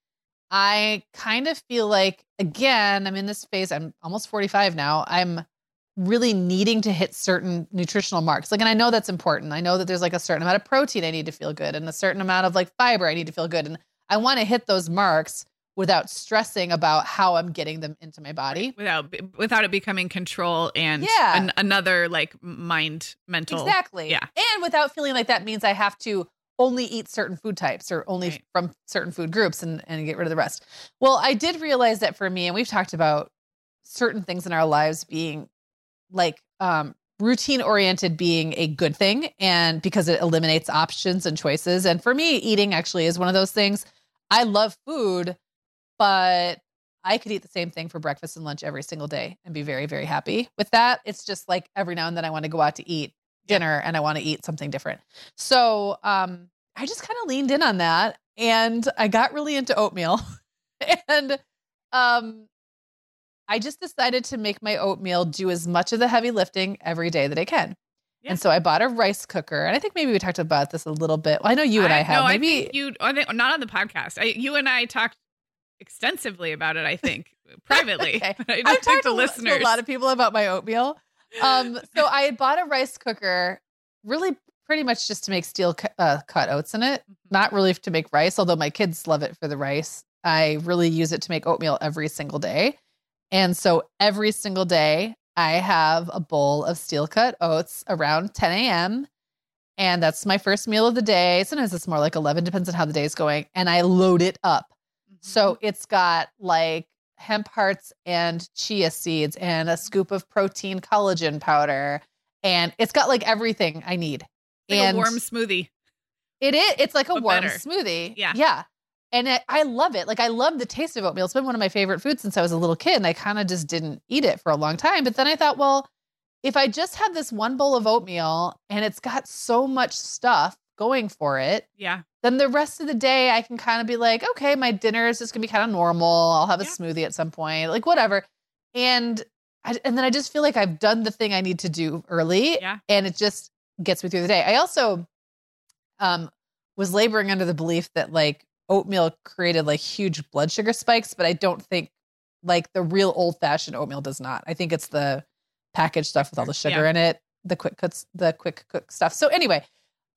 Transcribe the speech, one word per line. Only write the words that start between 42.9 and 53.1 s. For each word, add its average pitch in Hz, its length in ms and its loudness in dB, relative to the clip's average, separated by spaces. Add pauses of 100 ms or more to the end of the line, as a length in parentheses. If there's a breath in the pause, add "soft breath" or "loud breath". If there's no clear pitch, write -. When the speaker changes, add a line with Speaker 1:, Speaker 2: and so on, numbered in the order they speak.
Speaker 1:
is 170 120 0
one 180 80 0
of 185 60 2
those 190 180 2
things. 202 340 0 (460 soft breath)
I 233 120 6
love 208 320 2 (120)
food, 185 480 -2 (640)
but 185 600 2 (440)
I 202 140 0
could 214 160 -6
eat 185 80 -6
the - 80 -20
same 175 220 -6
thing 165 180 -10
for 165 100 -10
breakfast 156 380 -6
and 160 80 -12
lunch 147 180 -8
every 143 200 -8
single 151 240 -10
day 147 380 -8
and 170 80 -14
be 151 100 -8
very, 143 220 -6
very 147 200 -8
happy 156 420 -4 (100)
with 208 140 -4
that. 240 340 4
It's 202 200 -12
just, 196 240 -12
like, 180 260 -2
every 175 180 -4
now 165 140 -4
and 170 80 -6
then 165 100 -4
I 160 40 -4
wanna 156 200 -6
go 160 120 -2
out 151 160 2
to - 120 -16
eat 156 240 -6 (320)